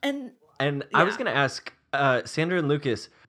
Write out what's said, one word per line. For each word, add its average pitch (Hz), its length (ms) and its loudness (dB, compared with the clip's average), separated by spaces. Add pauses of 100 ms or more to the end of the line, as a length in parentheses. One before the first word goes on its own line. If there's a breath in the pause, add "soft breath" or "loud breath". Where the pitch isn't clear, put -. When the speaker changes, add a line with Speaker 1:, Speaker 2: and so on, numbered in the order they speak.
Speaker 1:
and 277 300 -4 (260)
Speaker 2:
And 139 260 -2 (100)
I 156 100 6
was 202 100 0
Speaker 1:
Yeah. - 40 -10
Speaker 2:
gonna 226 180 -2
ask, - 360 -2 (200)
uh, 139 320 2
Sandra 170 340 -2
and 156 80 0
Lucas, 143 440 -2 (180 soft breath)